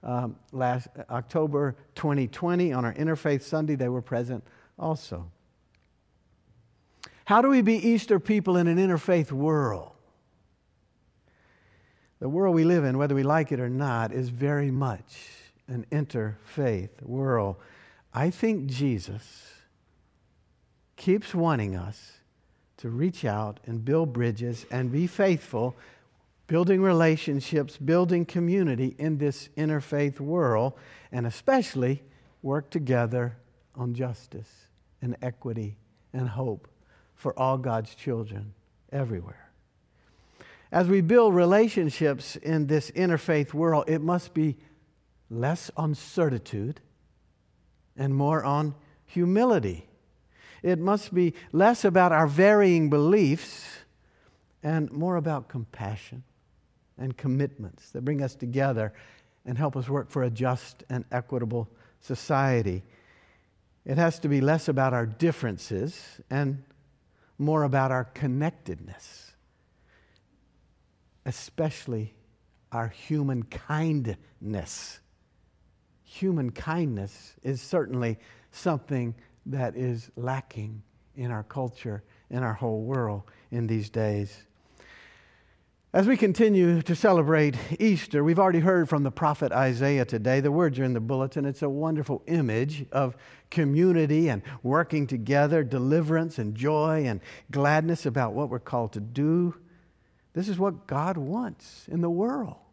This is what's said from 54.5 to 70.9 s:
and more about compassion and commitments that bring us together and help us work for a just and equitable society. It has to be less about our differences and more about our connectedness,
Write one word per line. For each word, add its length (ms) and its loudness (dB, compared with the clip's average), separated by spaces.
and 300 -2
more 240 -2
about 320 -2
compassion 720 -10
and 180 -6
commitments 720 -4
that 120 -10
bring 200 -2
us 120 -6
together 580 -2
and 140 -6
help 180 -2
us 120 -6
work 220 -4
for 120 -2
a 80 0
just 580 -4
and 240 -6
equitable 560 -4
society. 840 0
It 140 -2
has 220 2
to 80 -2
be 120 2
less 280 2
about 260 2
our 120 0
differences 1120 -4
and 340 -2
more 260 2
about 280 2
our 120 0
connectedness, 1300 -8